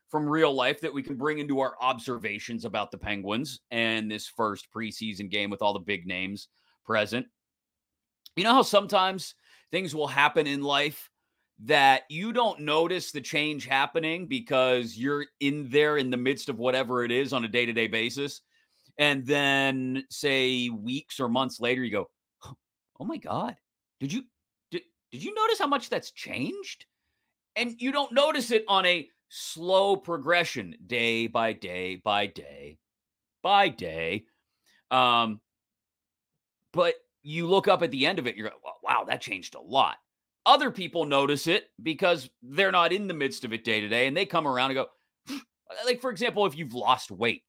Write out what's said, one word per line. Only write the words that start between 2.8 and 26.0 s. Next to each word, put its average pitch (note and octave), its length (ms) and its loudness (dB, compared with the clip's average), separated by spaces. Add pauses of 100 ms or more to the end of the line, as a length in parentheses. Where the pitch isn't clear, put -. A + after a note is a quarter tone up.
the F#2+ 60 -14
Penguins G#2 640 -6 (100)
and A2+ 400 -2
this G#2+ 160 -10
first G#2+ 480 -4
preseason G#2+ 540 -8
game G2+ 200 -2
with G2+ 120 -6
all G#2 120 2
the G2+ 60 -4
big F2+ 260 -4
names F#2+ 440 -8 (360)
present. A2 400 0 (1080)
You F3 80 -2
know A3+ 100 4
how C4 80 8
sometimes F#3+ 720 2 (360)
things E3 240 -4
will D3 120 -2
happen D3 400 4
in C#3 140 -2
life C#3+ 480 -2 (540)
that C3+ 460 6
you F#3+ 240 -6
don't G#3+ 260 0
notice D#3+ 520 0
the C#3+ 100 -8
change D3+ 440 -4
happening D#3+ 640 0
because B2+ 720 2
you're C#3+ 280 -2 (140)
in C#3+ 300 -2
there D3 280 4
in C3 140 0
the B2 60 -2
midst C3+ 320 -2
of A#2 100 -6
whatever B2 460 0
it A#2 60 -2
is B2+ 200 0
on B2 140 -2
a A2 40 -6
day-to-day A#2 380 0
basis. A#2+ 540 -4 (560)
And C#3+ 280 2
then, C3+ 840 2
say, C3 600 0
weeks A#2+ 520 -6
or B2 80 0
months B2 320 0
later, B2+ 220 2
you A2+ 80 -2
go, G2 180 -2 (920)
"Oh D3+ 60 -10
my D#4 120 -6
God, E3+ 380 -6 (440)
did C#3 120 -6
you, A#3+ 120 -6 (460)
did, E3+ 120 -8 (280)
did C#3 140 -12
you G4 100 -8
notice A4 240 0
how C#4+ 100 -2
much C#4 220 -2
that's - 220 -4